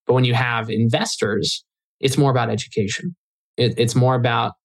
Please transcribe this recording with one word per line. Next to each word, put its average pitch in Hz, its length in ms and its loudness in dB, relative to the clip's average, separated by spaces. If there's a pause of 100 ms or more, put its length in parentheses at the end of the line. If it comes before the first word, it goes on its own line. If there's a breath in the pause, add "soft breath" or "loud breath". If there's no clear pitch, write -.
But 123 80 2
when 127 100 4
you 123 100 2
have 117 360 -2
investors, 113 920 -2 (360)
it's 135 160 0
more 139 140 4
about 120 180 0
education. 110 640 -4 (440)
It, 117 180 2
it's 120 180 0
more 127 200 4
about, 117 380 0 (120)